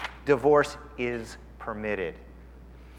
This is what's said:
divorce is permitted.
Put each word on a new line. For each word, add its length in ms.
divorce 540
is 380
permitted. 560